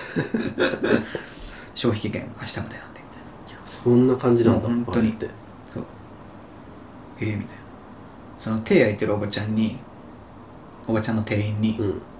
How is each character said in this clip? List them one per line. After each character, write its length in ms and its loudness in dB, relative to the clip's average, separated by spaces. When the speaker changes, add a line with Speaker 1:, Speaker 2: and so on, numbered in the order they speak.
Speaker 1:
<laughs> 1600 0
消 180 2
費 80 -2
期 100 -2
限 200 -4
明 60 -8
日 140 -4
ま 40 -4
で 140 -10
な 80 -14
ん 80 -16
で」、 80 -16
み 80 -18
た 60 -18
い 320 -16
な。 20 -14
Speaker 2:
い 20 -14
や、 140 -16
そ 240 0
ん 180 10
な 80 6
感 200 6
じ 80 6
な 80 10
ん 100 4
だ、 60 0
Speaker 1:
も 140 2
う 20 -4
本 100 -2
当 60 4
に。 80 6
Speaker 2:
あ 20 2
れ 0 -
っ 60 2
て。 140 -4
Speaker 1:
そ 80 -6
う。 40 -6
「え 40 -2
ー」 20 0
み 60 -4
た 100 -12
い 20 -16
な。 60 -16
そ 120 -6
の 100 2
手 180 6
焼 160 8
い 20 -2
て 100 0
る 80 4
お 40 2
ば 100 0
ち 120 -2
ゃ 40 -2
ん 100 0
に、 240 2
お 60 0
ば 80 4
ち 80 -2
ゃ 40 2
ん 40 2
の 60 2
店 240 2
員 140 0
に、 180 4
Speaker 2:
う 60 0
ん。 180 0